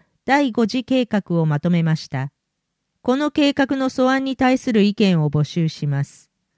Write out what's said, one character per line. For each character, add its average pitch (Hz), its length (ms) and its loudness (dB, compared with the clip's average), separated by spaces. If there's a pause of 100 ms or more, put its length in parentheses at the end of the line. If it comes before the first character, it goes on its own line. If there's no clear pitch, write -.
(240)
第 269 300 0
五 233 120 2
次 240 200 -4
計 254 200 0
画 175 360 -2
を 160 40 0
ま 151 140 0
と 175 100 -2
め 175 140 2
ま 160 140 0
し - 100 -16
た。 135 240 -8 (720)
こ 254 160 0
の 294 140 -2
計 285 200 2
画 277 240 0
の 262 140 -2
素 254 200 0
案 269 140 0
に 269 140 -6
対 254 200 2
す 254 140 -4
る 214 120 4
意 208 120 2
見 180 280 2
を 147 60 0
募 147 140 0
集 160 240 -2
し 151 200 -6
ま 143 180 -2
す。 - 240 -16 (280)